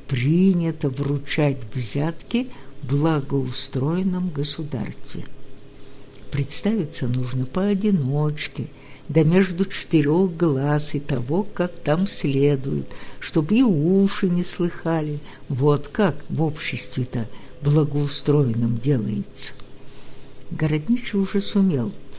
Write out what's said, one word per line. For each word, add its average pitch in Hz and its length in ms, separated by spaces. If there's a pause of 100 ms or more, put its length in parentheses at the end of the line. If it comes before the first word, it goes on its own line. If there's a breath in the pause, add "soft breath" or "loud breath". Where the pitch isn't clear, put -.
принято 165 840
вручать 139 840
взятки 156 760 (340 loud breath)
в 139 40
благоустроенном 151 1400
государстве. - 960 (1040 loud breath)
Представиться 143 760
нужно 127 360
поодиночке, 151 1200 (400 loud breath)
да 151 160
между 180 400
четырёх 165 720
глаз 147 580
и 143 60
того, 139 420
как 175 300 (100)
там 160 240
следует, 139 800 (320 loud breath)
чтоб 156 320
и 233 140
уши 190 640
не 175 160
слыхали. 160 760 (300 loud breath)
Вот 143 400
как 190 400
в 135 140
обществе-то 127 840 (320 loud breath)
благоустроенном 143 1160
делается. 110 760 (1000 loud breath)
Городничий 156 680
уже 196 220
сумел 170 520 (260 loud breath)